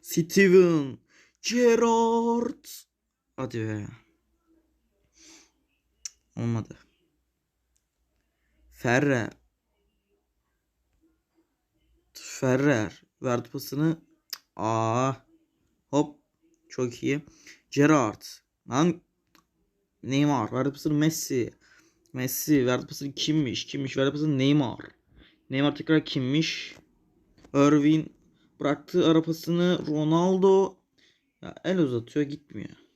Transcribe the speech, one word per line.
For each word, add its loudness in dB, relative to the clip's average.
Steven 4
Gerrard. 0
Hadi -8
be. -6
Olmadı. -4
Ferrer. 0
Ferrer -2
verdi -4
pasını. -4
Aa. -2
Hop. -2
Çok -8
iyi. -4
Gerrard. 2
Lan. 0
Neymar. 0
Verdi -2
pasını -4
Messi. -2
Messi 0
verdi -2
pasını -12
kimmiş? -2
Kimmiş? -8
Verdi 2
pasını -2
Neymar. 0
Neymar -2
tekrar 0
kimmiş? -4
Irving 4
bıraktı 0
ara 6
pasını -2
Ronaldo. 2
Ya -16
el 0
uzatıyor, -2
gitmiyor. -14